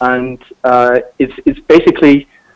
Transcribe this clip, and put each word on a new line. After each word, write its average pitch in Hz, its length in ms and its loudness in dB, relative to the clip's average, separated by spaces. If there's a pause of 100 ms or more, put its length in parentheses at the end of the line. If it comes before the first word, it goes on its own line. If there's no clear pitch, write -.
and, 127 420 -6 (220)
uh, 123 340 2 (220)
it's, 131 120 -2 (140)
it's 139 220 -4
basically 151 580 2 (300)